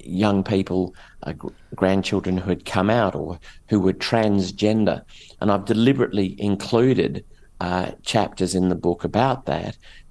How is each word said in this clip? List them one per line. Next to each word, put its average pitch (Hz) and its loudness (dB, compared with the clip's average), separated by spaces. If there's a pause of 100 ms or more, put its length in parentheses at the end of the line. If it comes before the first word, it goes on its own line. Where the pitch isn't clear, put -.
young 98 2
people, 92 -2 (300)
uh, - -8
gr-, - -12 (280)
grandchildren 95 0
who 92 -4
had - -2
come 98 0
out 113 2
or 80 -8 (300)
who 104 4
were 95 2
transgender. 104 0 (400)
And 104 2
I've 101 0
deliberately 113 2
included, 101 0 (340)
uh, 90 -2 (120)
chapters 92 0
in 92 2
the 90 0
book 87 -2
about 127 0
that 78 -4 (360)